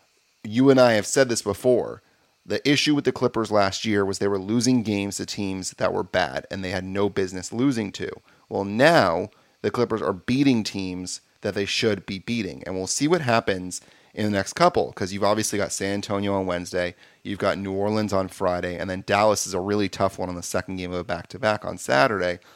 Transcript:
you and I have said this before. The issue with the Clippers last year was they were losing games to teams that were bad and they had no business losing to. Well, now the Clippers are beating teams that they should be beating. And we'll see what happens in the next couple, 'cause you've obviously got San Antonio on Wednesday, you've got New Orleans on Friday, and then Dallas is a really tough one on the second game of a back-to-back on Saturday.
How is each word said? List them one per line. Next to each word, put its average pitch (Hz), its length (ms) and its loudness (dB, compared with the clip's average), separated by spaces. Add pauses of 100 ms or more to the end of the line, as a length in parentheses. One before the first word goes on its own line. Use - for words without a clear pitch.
(440)
you 120 260 4
and 131 100 8
I 120 140 8
have 104 140 2
said 135 200 4
this 117 140 -2
before. 101 640 0 (420)
The 104 240 -2
issue 147 240 4
with 143 120 0
the 131 60 4
Clippers 113 380 0
last 101 340 2
year 101 220 2
was 95 140 -4
they 101 80 0
were 101 100 0
losing 117 460 2
games 101 340 -2
to 107 80 -6
teams 95 460 -6
that 92 200 -2
were 95 120 -2
bad 76 480 -2
and 98 120 -6
they 92 60 -6
had 92 140 -4
no 98 260 0
business 95 420 -4
losing 113 420 -2
to. - 180 -8 (360)
Well, 101 160 -4
now 104 680 4 (320)
the 107 80 2
Clippers 110 320 0
are 90 100 0
beating 123 500 2
teams 92 580 -8 (200)
that 101 140 -4
they 101 100 0
should 104 400 0
be 98 140 -6
beating. 95 480 -6
And 92 80 -6
we'll 95 100 -4
see 139 220 -2
what 170 140 2
happens 104 600 0 (320)
in 107 100 -4
the 107 80 0
next 98 220 0
couple, 165 400 2
'cause 95 180 -4
you've 101 140 -2
obviously 107 320 2
got 98 160 -2
San 98 220 -2
Antonio 101 400 -2
on 95 100 0
Wednesday, 87 500 -4 (260)
you've 98 160 -8
got 92 200 0
New 98 160 -6
Orleans 104 400 0
on 95 160 0
Friday, 90 480 -2
and 92 120 -6
then 92 160 -6
Dallas 101 400 2
is 92 80 -8
a 92 60 -2
really 101 300 0
tough - 280 -2
one 90 120 -6
on 90 60 -8
the 87 60 -10
second 95 360 -6
game 90 160 -6
of 90 60 -4
a 87 40 -6
back-to-back 104 640 -4
on 92 120 -6
Saturday. 104 600 2 (160)